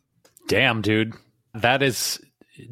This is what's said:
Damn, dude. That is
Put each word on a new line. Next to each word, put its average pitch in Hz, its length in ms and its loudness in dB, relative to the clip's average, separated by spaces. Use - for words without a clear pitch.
Damn, 117 340 2
dude. 110 320 0
That 123 300 2
is - 360 -2